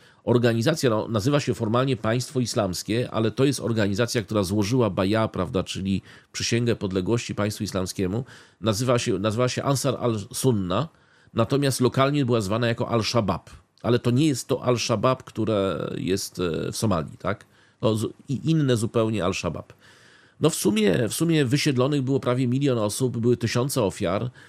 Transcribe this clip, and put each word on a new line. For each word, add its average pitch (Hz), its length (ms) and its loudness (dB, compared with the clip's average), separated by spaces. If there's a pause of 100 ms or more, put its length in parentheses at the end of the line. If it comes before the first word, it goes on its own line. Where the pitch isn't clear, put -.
(240)
organizacja, 120 680 2
no, 107 180 0
nazywa 117 320 0
się 127 140 -2
formalnie 120 420 0
Państwo 123 440 -2
Islamskie, 107 720 -2
ale 110 200 0
to 131 140 0
jest 143 160 0
organizacja, 110 600 0
która 104 200 0
złożyła 104 480 2
baja, 101 380 0
prawda, 92 340 -2
czyli 92 400 -4 (300)
przysięgę 117 440 0
podległości 98 580 -2
państwu 107 300 -2
islamskiemu. 95 600 -4 (360)
Nazywa 120 380 2
się, 113 200 0
nazywała 110 300 0
się - 140 -4
Ansar 135 380 0
al-Sunna, 110 880 0 (460)
natomiast 135 460 0
lokalnie 139 440 2
była 120 160 2
zwana 107 260 0
jako 117 220 -2
Al-Shabaab. 107 600 0 (320)
Ale 117 160 2
to 120 120 0
nie 131 160 2
jest 135 220 -2
to - 160 -2
Al-Shabaab, 123 600 2
które 98 640 -2 (100)
jest, 85 420 -4
e, 82 340 -2
w - 40 -8
Somalii, 92 420 0
tak? - 280 -6 (340)
To 107 160 2
zu-, 117 160 -4 (160)
i 135 220 -2
inne 143 260 4
zupełnie 110 480 0
Al-Shabaab. 87 480 -4 (680)
No, 156 100 4
w - 40 -4
sumie, 196 540 2
w 104 60 -6
sumie 165 300 2
wysiedlonych 139 580 2
było 131 180 0
prawie 123 280 0
milion 131 300 2
osób, 113 380 0
były 117 200 4
tysiące 123 460 0
ofiar. 98 480 0 (180)